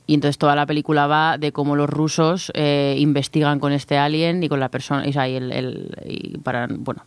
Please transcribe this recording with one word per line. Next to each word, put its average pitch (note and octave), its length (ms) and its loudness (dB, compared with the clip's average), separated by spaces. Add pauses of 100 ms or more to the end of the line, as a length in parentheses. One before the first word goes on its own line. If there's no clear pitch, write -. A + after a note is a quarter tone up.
Y D3+ 100 4
entonces D3 220 2
toda D3 160 4
la D3 120 2
película D3+ 420 0
va D#3 300 2
de D3 160 -2
cómo C#3+ 240 0
los C#3+ 120 2
rusos, D#3 680 0
eh, C#3+ 440 2
investigan D3 600 2
con C#3+ 120 0
este C#3+ 260 0
alien D#3+ 460 2
y D3+ 60 -2
con C#3+ 100 0
la C3 80 0
persona, C3+ 400 -4
o C#3+ 60 0
sea, C3+ 160 0
y C3 60 -4
el, B2+ 180 -6
el, - 420 -6 (100)
y - 340 -10
para, B2 300 -4
bueno, - 380 -8